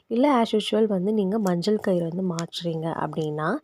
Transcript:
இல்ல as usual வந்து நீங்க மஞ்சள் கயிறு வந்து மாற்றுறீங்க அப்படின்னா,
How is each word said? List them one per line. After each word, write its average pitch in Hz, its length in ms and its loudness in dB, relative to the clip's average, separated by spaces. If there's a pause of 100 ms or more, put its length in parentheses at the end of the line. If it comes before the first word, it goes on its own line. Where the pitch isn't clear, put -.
இல்ல 240 260 2
as 233 220 2
usual 214 320 2
வந்து 196 260 0
நீங்க 202 260 2
மஞ்சள் 190 400 2
கயிறு 180 260 0
வந்து 170 220 -4
மாற்றுறீங்க 170 680 -4
அப்படின்னா, 151 540 -2 (140)